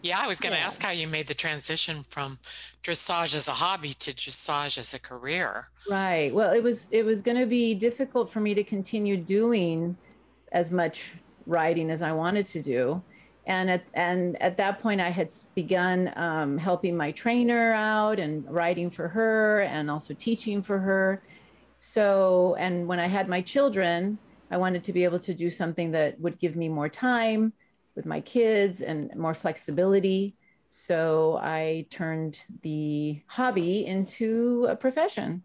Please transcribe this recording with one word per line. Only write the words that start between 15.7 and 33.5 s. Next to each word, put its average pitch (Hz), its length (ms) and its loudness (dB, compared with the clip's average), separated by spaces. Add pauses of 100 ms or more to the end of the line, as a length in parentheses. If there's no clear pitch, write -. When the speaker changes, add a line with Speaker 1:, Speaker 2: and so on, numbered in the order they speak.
Speaker 2:
um, 156 420 -2
helping 175 380 0
my 151 140 -2
trainer 233 600 2
out 214 480 2
and 151 280 -4
riding 175 420 0
for 175 180 -6
her 214 540 2
and 151 280 -2
also 151 240 -6
teaching 214 480 -2
for 196 160 -2
her. 190 440 0 (560)
So, 190 800 4
and 175 280 -2
when 175 140 0
I 170 60 0
had 190 220 0
my 180 120 0
children, 196 800 0 (320)
I 175 60 -2
wanted 180 280 0
to 196 80 -6
be 180 120 4
able 175 160 2
to 175 140 -6
do 170 160 -2
something 170 420 -4
that 156 280 0
would 170 180 -4
give 165 160 -2
me 165 140 -2
more 156 200 -2
time 226 640 0 (440)
with 151 80 -10
my 156 160 -6
kids 202 640 2
and 151 340 -6
more 160 180 -2
flexibility. 190 1000 2 (340)
So 160 720 2
I 160 480 -2
turned 160 500 -4 (220)
the 151 640 -2
hobby 202 600 0